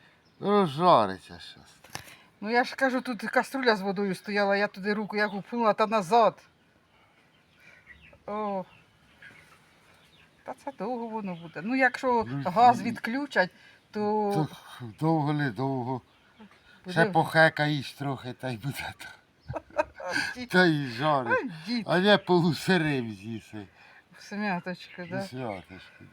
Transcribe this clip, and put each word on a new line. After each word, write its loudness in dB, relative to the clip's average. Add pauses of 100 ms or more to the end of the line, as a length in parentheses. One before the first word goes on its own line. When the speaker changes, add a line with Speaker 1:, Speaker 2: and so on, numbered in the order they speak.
(400)
Speaker 1:
Ну, -2
розжариться 4
щас. -20 (640)
Speaker 2:
Ну, -8
я 4
ж -8
кажу, 2
тут -6
каструля 2
з -8
водою -2
стояла, 0
я 2
туди -4
руку -6
як 0
упнула, 0
та 0
назад. 2 (1800)
О. -6 (1800)
Та -12 (100)
це -8
довго -6
воно -8
буде. -14
Ну, -2
якщо 2
Speaker 1:
Ну, -4
Speaker 2:
газ 6
Speaker 1:
і -6
Speaker 2:
відключать, -2 (400)
то -2 (180)
Speaker 1:
Так -16 (120)
довго, 2
не 0
довго. -4 (840)
Speaker 2:
буде -12
Speaker 1:
Ще 4
похекаєш 2
трохи, -6
та -8
й -6
буде -8
то. -16 (1300)
Speaker 2:
Дід. -10
Speaker 1:
Та 4
й 0
жарить. 0
Speaker 2:
Ой, -8 (160)
дід. -4
Speaker 1:
А 2
я 6
полусирим 2
з'їси. -12 (520)
Speaker 2:
В -20
смяточку, -8
да? -6
Speaker 1:
В -8
смяточку, -12